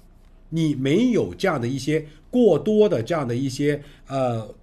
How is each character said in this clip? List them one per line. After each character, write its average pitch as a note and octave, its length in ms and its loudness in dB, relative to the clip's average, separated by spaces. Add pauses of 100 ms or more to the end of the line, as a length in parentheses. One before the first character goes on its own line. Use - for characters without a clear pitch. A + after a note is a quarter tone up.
(480)
你 D#3+ 260 0
没 E3+ 360 2
有 A#2 240 0
这 - 120 -4
样 D#3 140 -2
的 A#2 80 -4
一 C3+ 100 -4
些 D#3 260 -4 (260)
过 A3 280 4
多 G#3+ 300 2
的 C#3 120 0
这 E3+ 140 -4
样 C#3+ 140 -2
的 A#2+ 80 -4
一 C#3 120 -4
些， C#3+ 320 -2 (280)
呃， B2 440 -4 (100)